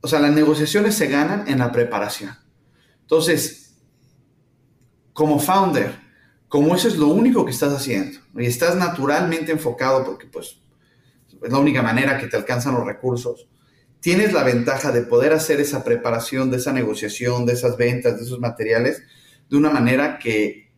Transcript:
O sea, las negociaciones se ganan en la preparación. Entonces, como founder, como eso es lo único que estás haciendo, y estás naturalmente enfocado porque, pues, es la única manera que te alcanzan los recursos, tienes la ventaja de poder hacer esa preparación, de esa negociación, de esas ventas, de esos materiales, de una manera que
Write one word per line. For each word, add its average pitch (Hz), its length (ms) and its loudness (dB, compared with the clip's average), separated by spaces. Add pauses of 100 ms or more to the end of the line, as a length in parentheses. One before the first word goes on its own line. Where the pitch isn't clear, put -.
O 147 60 -8
sea, 151 120 0
las 147 140 4
negociaciones 151 600 2
se 160 140 0
ganan 151 400 0
en 135 100 0
la 120 140 0
preparación. 113 640 -4 (640)
Entonces, - 800 -2 (1300)
como 151 260 2
founder, 180 680 0 (400)
como 151 280 2
eso 208 120 0
es 175 100 0
lo 151 100 4
único 208 380 4
que 123 60 -4
estás 143 220 0
haciendo, 113 460 -4 (160)
y 120 100 -4
estás 170 300 0
naturalmente 165 760 -2
enfocado 135 520 -2
porque, 95 220 -10
pues, - 360 -18 (800)
es 120 80 -6
la 135 80 0
única 135 240 2
manera 131 340 0
que 120 100 -8
te 113 100 -4
alcanzan 123 360 -2
los 117 120 -2
recursos, 120 640 -6 (520)
tienes 185 340 2
la 147 100 2
ventaja 127 480 0
de 120 100 2
poder 120 320 2
hacer 151 260 0
esa 143 240 -2
preparación, 120 680 -2
de 123 80 0
esa 143 140 -4
negociación, 120 760 -4
de 120 80 2
esas 120 240 -2
ventas, 120 400 0
de 113 60 -10
esos 123 160 -10
materiales, 113 640 -2 (460)
de 139 80 2
una 151 120 4
manera 131 480 2
que - 600 -2